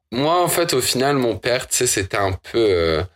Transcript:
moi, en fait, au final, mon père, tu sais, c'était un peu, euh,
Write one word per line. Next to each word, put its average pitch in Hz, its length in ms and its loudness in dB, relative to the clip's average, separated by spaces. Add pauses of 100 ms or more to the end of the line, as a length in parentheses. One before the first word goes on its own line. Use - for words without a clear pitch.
(120)
moi, 156 320 2
en 170 40 2
fait, 165 260 0
au 127 80 2
final, 135 360 0
mon 117 200 0
père, 123 300 -2
tu - 100 -4
sais, 123 100 0
c'était 101 300 -2
un 98 140 0
peu, - 260 -8
euh, 85 460 2 (120)